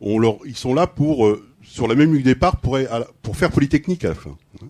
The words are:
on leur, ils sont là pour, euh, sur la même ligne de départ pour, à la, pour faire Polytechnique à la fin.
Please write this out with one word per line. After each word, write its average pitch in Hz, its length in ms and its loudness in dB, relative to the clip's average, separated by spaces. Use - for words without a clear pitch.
on 104 200 -2
leur, 113 160 2
ils 123 100 -12
sont 127 160 -4
là 160 140 2
pour, 147 400 0
euh, 104 180 0
sur - 240 -6
la 117 80 2
même 156 160 4
ligne 143 100 2
de 127 60 4
départ 175 320 2
pour, 127 160 -2
à 135 60 0
la, 117 260 -4
pour 104 140 -8
faire 175 140 0
Polytechnique 151 540 0
à 85 60 -2
la 78 40 -6
fin. 71 220 -14